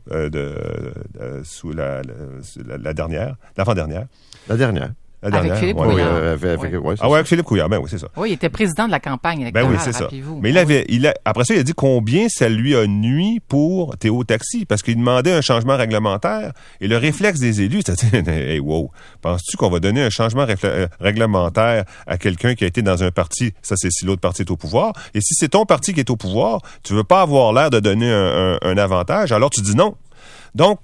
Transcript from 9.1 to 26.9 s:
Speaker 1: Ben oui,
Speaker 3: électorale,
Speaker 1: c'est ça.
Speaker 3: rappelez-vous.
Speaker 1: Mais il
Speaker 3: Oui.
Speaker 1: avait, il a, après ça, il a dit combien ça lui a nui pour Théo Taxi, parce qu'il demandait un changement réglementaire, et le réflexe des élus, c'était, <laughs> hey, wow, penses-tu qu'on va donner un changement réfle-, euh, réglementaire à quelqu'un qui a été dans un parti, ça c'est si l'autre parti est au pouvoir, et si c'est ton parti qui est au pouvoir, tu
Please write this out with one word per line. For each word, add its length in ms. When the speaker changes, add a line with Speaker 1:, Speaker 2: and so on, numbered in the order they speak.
Speaker 1:
Ben 80
oui, 60
Speaker 3:
électorale, 180
Speaker 1:
c'est 60
ça. 140
Speaker 3:
rappelez-vous. 360
Speaker 1:
Mais 80
il 60
Speaker 3:
Oui. 60
Speaker 1:
avait, 280
il 160
a, 80
après 180
ça, 100
il 60
a 40
dit 120
combien 520
ça 220
lui 260
a 120
nui 520
pour 580
Théo 260
Taxi, 420
parce 160
qu'il 140
demandait 360
un 100
changement 360
réglementaire, 760
et 80
le 100
réflexe 420
des 220
élus, 240
c'était, 420
<laughs> 40
hey, 280
wow, 300
penses-tu 360
qu'on 120
va 100
donner 220
un 80
changement 340
réfle-, 220
euh, 220
réglementaire 880
à 100
quelqu'un 380
qui 80
a 40
été 140
dans 220
un 80
parti, 500
ça 160
c'est 140
si 140
l'autre 160
parti 200
est 80
au 80
pouvoir, 360
et 80
si 140
c'est 140
ton 180
parti 260
qui 60
est 100
au 80
pouvoir, 440
tu 120